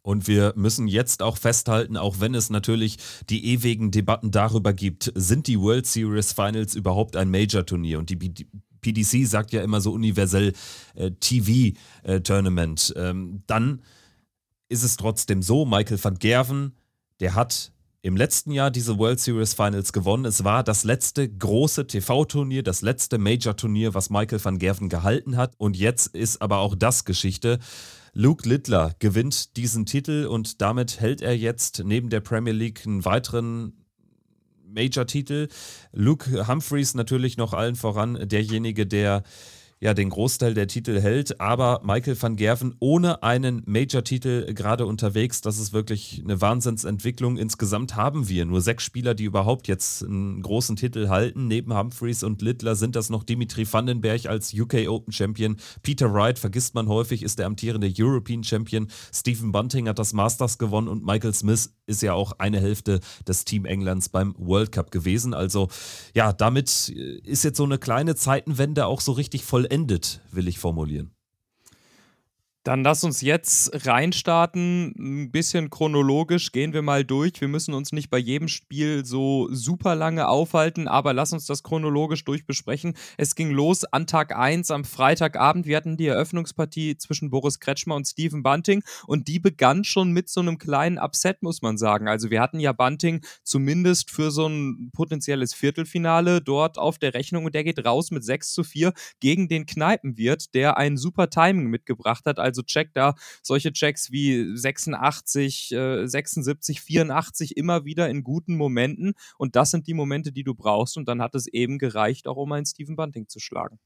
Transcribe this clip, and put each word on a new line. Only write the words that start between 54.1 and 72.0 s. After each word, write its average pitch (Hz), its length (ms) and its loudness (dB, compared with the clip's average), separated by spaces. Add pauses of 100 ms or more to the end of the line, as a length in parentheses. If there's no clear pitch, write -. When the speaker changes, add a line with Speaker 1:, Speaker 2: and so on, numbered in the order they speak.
Speaker 1:
als 107 260 -4
U 110 140 0
K 113 200 2
Open 110 240 -4
Champion, 107 460 -2 (240)
Peter 131 320 0
Wright, 110 240 4
vergisst 110 380 -4
man 113 120 0
häufig, 113 360 0
ist - 160 -4
der 92 80 0
amtierende 104 440 -2
European 117 520 0
Champion, 110 440 -2 (240)
Stephen 113 400 -2
Bunting 117 380 0
hat 107 80 -2
das 107 160 -2
Masters 110 460 0
gewonnen 107 300 0
und 107 140 -6
Michael 107 300 0
Smith 107 400 0 (140)
ist 107 160 -2
ja 101 100 2
auch 98 240 -2
eine 101 220 0
Hälfte 98 400 0 (280)
des - 180 -2
Team 101 200 -2
Englands 95 440 -2
beim 95 280 0
World 98 340 0
Cup - 200 -4
gewesen. 95 420 0
Also 92 360 0 (440)
ja, 110 200 6
damit 123 560 2
ist 65 540 -4
jetzt 151 140 0
so 147 60 2
eine 139 160 0
kleine 143 360 0
Zeitenwende 139 680 0
auch 117 160 0
so 139 100 0
richtig 123 320 -2
vollendet, 127 760 0 (100)
will 90 160 -2
ich 90 100 -4
formulieren. 76 540 -4 (1500)